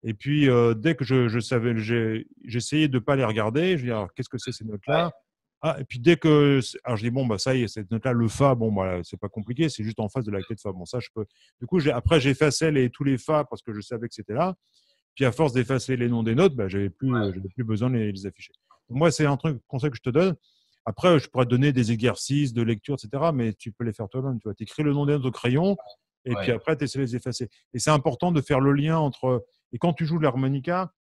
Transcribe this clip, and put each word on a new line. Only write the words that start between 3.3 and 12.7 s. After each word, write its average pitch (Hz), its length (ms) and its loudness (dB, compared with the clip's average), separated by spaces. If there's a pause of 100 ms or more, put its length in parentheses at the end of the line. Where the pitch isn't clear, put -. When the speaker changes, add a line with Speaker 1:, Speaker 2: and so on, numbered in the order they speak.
Speaker 1:
Je 123 60 -6
dis, 123 60 -4
alors, 107 220 -4
qu'est-ce - 160 -10
que - 80 -10
c'est - 160 -8
ces - 120 -14
notes-là ? 139 420 -2
Speaker 2:
Ouais. 160 60 -6 (540)
Speaker 1:
Ah, 160 140 -2
et 135 40 -8
puis - 140 -12
dès 160 180 6
que, 147 440 6 (220)
alors 120 160 -4
je 101 60 -6
dis, 120 60 0
bon, 131 160 -2
bah, 107 120 0
ça 131 160 0
y 127 80 2
est, 110 60 0
cette 104 220 -10
note-là, 113 220 -2
le 117 160 2
fa, 139 260 4
bon, 113 160 0
bah, 95 320 -2
c'est - 160 -12
pas 101 120 -8
compliqué, 123 400 -4
c'est - 120 -8
juste 107 160 -6
en 107 120 -4
face 123 160 -4
de 107 40 -6
la 98 120 -4
clé 110 140 -10
de - 40 -20
fa. 101 120 -8
Bon, 90 120 -12
ça, 123 160 -8
je - 140 -14
peux. 110 100 -6 (340)
Du 123 80 -12
coup, 185 120 0
j'ai, 147 120 2
après, 135 300 2
j'effaçais 143 500 2